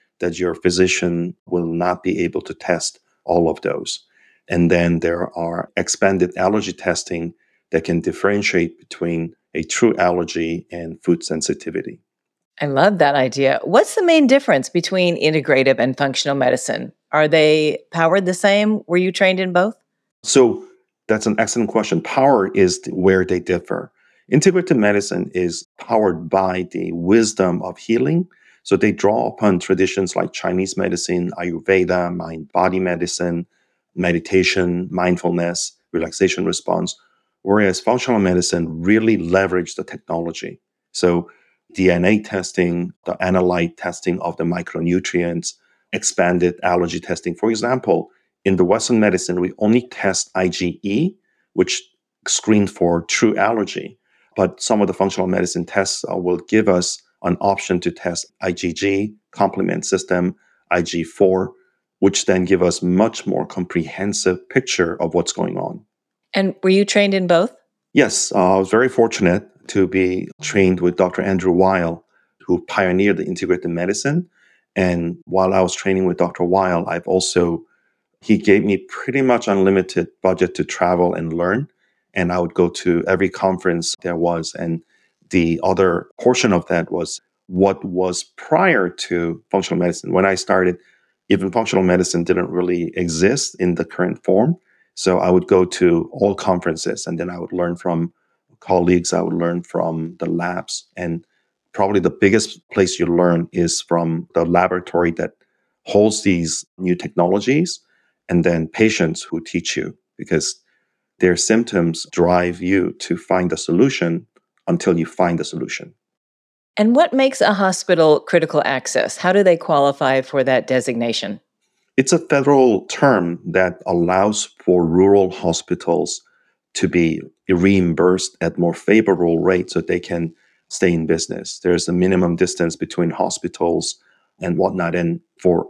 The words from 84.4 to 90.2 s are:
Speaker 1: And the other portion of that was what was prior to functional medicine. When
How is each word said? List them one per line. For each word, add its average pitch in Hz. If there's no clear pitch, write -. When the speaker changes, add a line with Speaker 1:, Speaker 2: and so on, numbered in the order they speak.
Speaker 1:
And 82
the 85
other 92
portion 120
of 85
that 85
was 85
what 95
was 92
prior 156
to 85
functional 90
medicine. 87
When 92